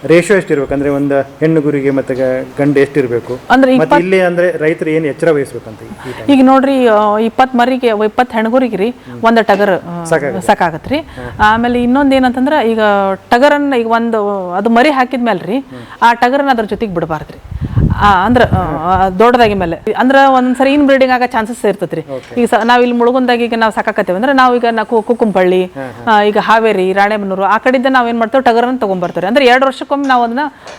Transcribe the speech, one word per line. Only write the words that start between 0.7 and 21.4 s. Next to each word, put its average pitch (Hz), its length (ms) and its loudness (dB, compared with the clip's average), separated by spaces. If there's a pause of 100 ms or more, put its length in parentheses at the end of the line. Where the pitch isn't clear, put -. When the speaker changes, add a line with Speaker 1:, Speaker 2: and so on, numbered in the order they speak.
Speaker 1:
ಅಂದ್ರೆ 139 160 -2
ಒಂದು 139 320 -2
ಹೆಣ್ಣು 156 400 -2
ಕುರಿಗೆ 143 280 -2
ಮತ್ತೆ 135 240 -4
ಗ-, 131 320 -2 (120)
ಗಂಡು 139 220 2
ಎಷ್ಟಿರ್ಬೇಕು? 123 540 -2
Speaker 2:
ಅಂದ್ರೆ 254 380 2
Speaker 1:
ಮತ್ತೆ - 20 4
Speaker 2:
ಇಪ್ಪತ್ತು 254 240 2
Speaker 1:
ಇಲ್ಲಿ 185 240 2
ಅಂದ್ರೆ 175 360 0
ರೈತರು 156 320 -2
ಏನ್ 160 160 0
ಎಚ್ಚರ 147 260 0
ವಹಿಸ್ಬೇಕಂತ 117 520 -6
ಈ, - 20 -18
ಈ 120 280 -16
ಟೈಮ್? 262 260 0
Speaker 2:
ಈಗ 262 60 6
ನೋಡ್ರಿ, 269 420 2
ಆ, 214 300 2
ಇಪ್ಪತ್ತು 247 400 0
ಮರಿಗೆ, 254 300 0
ಇಪ್ಪತ್ತು 214 480 -2
ಹೆಣ್ಗುರಿಗೆ 220 420 0
ರೀ, 208 120 -2
Speaker 1:
ಹ್ಮ್. 226 340 -12
Speaker 2:
ಒಂದ್ 226 200 4
ಟಗರ್, 196 440 0
ಆ, 170 160 -10
Speaker 1:
ಸಾಕಾಗುತ್ತೆ. 160 440 -2
Speaker 2:
ಸಾಕಾಗತ್ರಿ. 202 500 -2
Speaker 1:
ಹ್ಮ್. 254 420 -12
Speaker 2:
ಆಮೇಲೆ 233 440 2
ಇನ್ನೊಂದ್ 269 300 2
ಏನಂತಂದ್ರ 262 400 0 (120)
ಈಗ 226 140 0 (500)
ಟಗರನ್ನ 285 440 2
ಈಗ 233 140 -2
ಒಂದು 208 680 -2
ಅದು 202 160 -2
ಮರಿ 240 200 4
ಹಾಕಿದ್ಮೇಲ್ರಿ, 240 680 -2
Speaker 1:
ಹ್ಮ್. 269 220 -10 (220)
Speaker 2:
ಆ 233 120 4
ಟಗರನ್ನ 269 360 0
ಅದ್ರ 226 140 0
ಜೊತೆಗ್ 202 300 -6
ಬಿಡಬಾರ್ದ್ರಿ. 165 460 -6 (580)
ಆ, 196 280 2
ಅಂದ್ರ, 247 160 2
ಆ, 190 220 0
Speaker 1:
ಹ್ಮ್. 165 140 -4
Speaker 2:
ಆ, 185 320 0
ದೊಡ್ಡದಾಗಿ 226 440 2
ಮೇಲೆ 170 220 -4 (220)
ಅಂದ್ರ 254 180 2 (120)
ಒಂದ್ಸರಿ 262 460 2
ಇನ್ 294 120 2
ಬ್ರೀಡಿಂಗ್ 262 280 4
ಆಗೋ 247 140 0
ಚಾನ್ಸಸ್ 233 380 -6